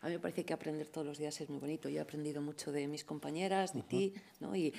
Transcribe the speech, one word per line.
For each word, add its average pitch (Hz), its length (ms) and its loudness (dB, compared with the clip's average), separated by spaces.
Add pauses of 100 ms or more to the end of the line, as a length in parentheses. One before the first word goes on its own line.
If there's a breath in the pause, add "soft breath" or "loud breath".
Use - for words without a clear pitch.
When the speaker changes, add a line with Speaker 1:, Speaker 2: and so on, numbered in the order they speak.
Speaker 1:
A - 60 -4
mí 170 60 0
me 170 60 -2
parece 175 260 0
que 170 80 0
aprender 151 340 -2
todos 156 200 -4
los 147 100 -4
días 147 240 -2
es 143 80 -4
muy 143 100 -4
bonito. 151 300 -2
Yo 147 80 0
he 156 40 2
aprendido 151 400 -2
mucho 147 300 -4
de 143 160 2
mis 147 160 -4
compañeras, 185 720 2
de - 60 0
Speaker 2:
Ujú. - 100 -4
Speaker 1:
ti, 196 240 4 (260 loud breath)
¿no? 196 160 -2
Y 160 240 4